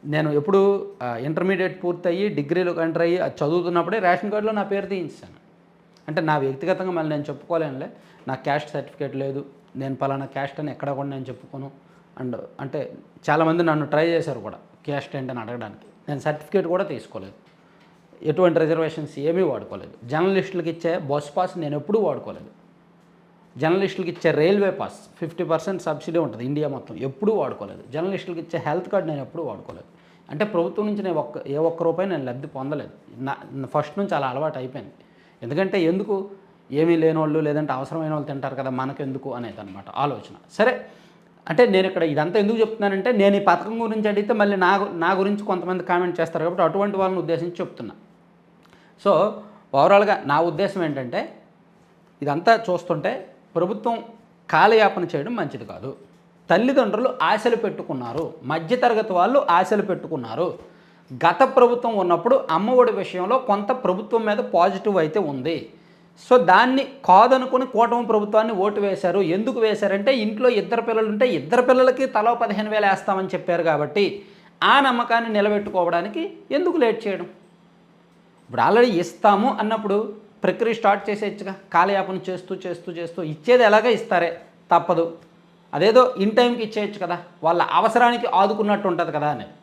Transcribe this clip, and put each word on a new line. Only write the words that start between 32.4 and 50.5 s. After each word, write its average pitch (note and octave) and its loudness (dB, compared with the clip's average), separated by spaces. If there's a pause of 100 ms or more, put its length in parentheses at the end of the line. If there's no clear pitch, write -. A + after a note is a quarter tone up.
పొందలేదు. C3+ -8 (340)
నా, C#3 -6 (400)
ఫస్ట్ D3 -2
నుంచి F#3 -2
అలా C#3 -2
అలవాటు C#3+ -4
అయిపోయింది. B2+ -14 (480)
ఎందుకంటే F3+ -2 (140)
ఎందుకు, G3 -2 (640)
ఏమీ E3 4
లేనోళ్ళు D#3+ 2
లేదంటే D3 -2
అవసరమైన D#3 -6
వాళ్ళు C#3+ -6
తింటారు C3+ -8
కదా, C3+ -6 (100)
మనకెందుకు C3+ -8 (100)
అనేది A2 -12
అనమాట G2 -16 (140)
ఆలోచన. B2+ -6 (220)
సరే, A#3 2 (760)
అంటే E3 6 (100)
నేను F#3+ 4
ఇక్కడ F3+ -2 (100)
ఇదంతా D#3+ 0
ఎందుకు A3 0
చెప్తున్నానంటే, G3+ -2 (100)
నేను G3+ 6
ఈ G3+ -4
పథకం G#3+ 0 (100)
గురించి G#3+ -2
అడిగితే G#3 0
మళ్ళీ G3+ 2 (100)
నా F#3 4 (100)
గు-, G3+ -6 (100)
నా F3 2 (100)
గురించి G3+ -2
కొంతమంది F3 -4
కామెంట్ F3+ 0
చేస్తారు D#3+ -2
కాబట్టి F3+ 0
అటువంటి G3 -2
వాళ్ళని F#3+ -2
ఉద్దేశించి E3 -4
చెప్తున్నా. A#2+ -12 (1080)
So G3+ 4 (680)
ఓవరాల్గా G3+ 6 (160)
నా D3 4 (120)
ఉద్దేశం F3+ -2